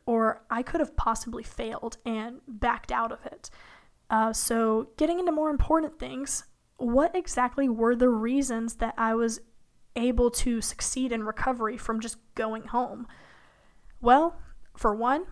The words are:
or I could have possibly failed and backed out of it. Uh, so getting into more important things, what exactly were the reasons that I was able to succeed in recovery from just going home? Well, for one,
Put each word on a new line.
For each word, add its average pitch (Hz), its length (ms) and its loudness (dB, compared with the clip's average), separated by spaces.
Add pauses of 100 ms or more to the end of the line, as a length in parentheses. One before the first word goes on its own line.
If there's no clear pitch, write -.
or 226 440 2
I 233 140 -2
could 311 180 -2
have 269 160 -2
possibly 226 460 -2
failed - 520 -8 (100)
and 233 400 -6
backed 240 460 -2
out 233 220 -2
of - 120 -14
it. - 240 -16 (600)
Uh, 220 240 2
so 226 640 2
getting 339 220 2
into 359 120 2
more 311 180 2
important 311 480 2
things, 262 460 -8 (320)
what 269 400 2
exactly 269 540 0
were 226 260 2
the 247 140 4
reasons 233 680 0
that - 220 -4
I 226 180 2
was 226 240 0 (560)
able 240 340 2
to 240 300 0
succeed - 540 -4
in 220 100 -4
recovery 226 540 -2
from 226 240 -4
just 226 160 -8 (180)
going 220 300 -4
home? 240 420 -4 (920)
Well, 285 400 6 (340)
for 214 180 2
one, 254 380 0